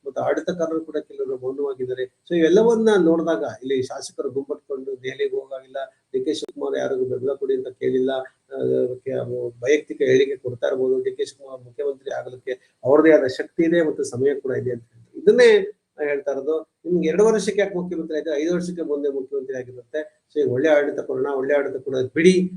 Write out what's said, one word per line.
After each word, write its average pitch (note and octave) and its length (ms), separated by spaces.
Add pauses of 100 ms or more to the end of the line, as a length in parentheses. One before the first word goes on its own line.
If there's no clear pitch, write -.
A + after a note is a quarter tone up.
ಮತ್ತು - 140
ಆಡಳಿತಕಾರರು D#3+ 600
ಕೂಡ D3+ 160
ಕೆಲವರು C3+ 420
ಮೌನವಾಗಿದ್ದಾರೆ. C3 640
So - 340
ಇವೆಲ್ಲವನ್ನ A3 500 (100)
ನೋಡಿದಾಗ D#3+ 460 (180)
ಇಲ್ಲಿ C3 200
ಶಾಸಕರು C3 480
ಗುಂಪಟ್ಕೊಂಡು C3+ 720
ದೆಹಲಿಗೆ C3 340
ಹೋಗಾಗಿಲ್ಲ, C3 400 (360)
ಡಿ C3 120
ಕೆ D#3 100
ಶಿವಕುಮಾರ್ C#3 440
ಯಾರಿಗೂ C3 260
ಬೆಂಬಲ B2+ 300
ಕೊಡಿ C3+ 200
ಅಂತ B2+ 140
ಕೇಳಿಲ್ಲ, C3 420 (440)
ಆ, C3+ 40 (360)
ಕೆ-, B2 680
ವೈಯಕ್ತಿಕ D3 380
ಹೇಳಿಕೆ C3 340
ಕೊಡ್ತಾ B2+ 300
ಇರ್ಬೋದು. C3 360
ಡಿ C3 140
ಕೆ C#3+ 80
ಶಿವಕುಮಾರ್ C3+ 400
ಮುಖ್ಯಮಂತ್ರಿ C3+ 460
ಆಗಲಿಕ್ಕೆ B2+ 760
ಅವ್ರದೇ D3+ 260
ಆದ C3+ 160
ಶಕ್ತಿ - 360
ಇದೆ E3+ 200
ಮತ್ತು D3 220
ಸಮಯ C3+ 360
ಕೂಡ B2+ 120
ಇದೆ A#2+ 180
ಅಂತ A#2+ 120 (100)
ಹೇಳ್ತಾರೆ. - 280
ಇದನ್ನೇ A3 520 (260)
ನಾ D3+ 60
ಹೇಳ್ತಾ C#3+ 280
ಇರೋದು, C#3 300 (220)
ನಿಮ್ಗೆ E3 240
ಎರಡು F3+ 160
ವರ್ಷಕ್ಕೆ G#3+ 360
ಯಾಕೆ G3 140
ಮುಖ್ಯಮಂತ್ರಿ D#3+ 420
ಆಯ್ತು, D3+ 180
ಐದು D#3+ 200
ವರ್ಷಕ್ಕೆ F3+ 280
ಮುಂದೆ C#3+ 260
ಮುಖ್ಯಮಂತ್ರಿ C3+ 480
ಆಗಿರುತ್ತೆ. B2 680 (120)
So D3+ 60
ಈಗ B2 120
ಒಳ್ಳೆ C#3 160
ಆಡಳಿತ D3 320
ಕೊಡೋಣ, C3+ 340
ಒಳ್ಳೆ C3+ 200
ಆಡಳಿತ C#3 220
ಕೊಡೋದು C3 380
ಬಿಡಿ F3+ 420